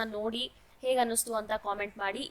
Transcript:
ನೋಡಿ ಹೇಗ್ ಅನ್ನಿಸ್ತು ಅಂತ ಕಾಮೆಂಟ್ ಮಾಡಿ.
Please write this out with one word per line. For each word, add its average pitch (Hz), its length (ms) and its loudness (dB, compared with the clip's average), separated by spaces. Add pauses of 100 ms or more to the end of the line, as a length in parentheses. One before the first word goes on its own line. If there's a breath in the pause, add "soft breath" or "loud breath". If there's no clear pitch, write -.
ನೋಡಿ 220 480 -4 (280 soft breath)
ಹೇಗ್ 254 180 4
ಅನ್ನಿಸ್ತು 233 360 2
ಅಂತ 214 180 -2
ಕಾಮೆಂಟ್ 208 460 -2
ಮಾಡಿ. 202 320 -2